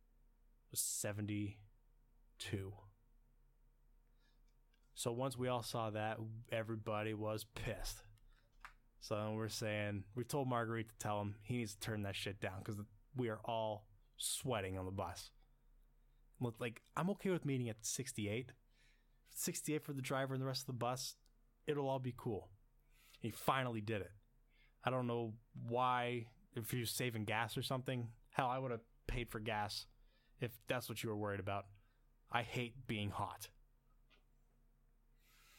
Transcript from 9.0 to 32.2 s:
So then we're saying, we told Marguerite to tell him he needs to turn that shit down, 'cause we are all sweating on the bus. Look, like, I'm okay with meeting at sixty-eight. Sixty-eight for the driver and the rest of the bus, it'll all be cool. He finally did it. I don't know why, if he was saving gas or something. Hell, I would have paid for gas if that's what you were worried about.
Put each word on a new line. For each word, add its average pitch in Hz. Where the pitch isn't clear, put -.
So -
then 107
we're 110
saying, 104
we 123
told 131
Marguerite 113
to -
tell 104
him 101
he 123
needs 113
to -
turn 107
that 98
shit 101
down, 98
'cause 104
we 127
are 110
all 110
sweating 98
on 92
the 92
bus. 92
Look, 120
like, 120
I'm 165
okay 196
with 165
meeting 131
at -
sixty-eight. 117
Sixty-eight -
for 147
the 135
driver 135
and 131
the 135
rest 131
of -
the 131
bus, 123
it'll 143
all 135
be 127
cool. 104
He 117
finally 127
did 104
it. 87
I 127
don't 127
know 117
why, 123
if 113
he 127
was 113
saving 117
gas 113
or 131
something. 123
Hell, 139
I 127
would 131
have 113
paid 120
for 113
gas 107
if 120
that's 127
what 110
you 117
were 107
worried 104
about. 98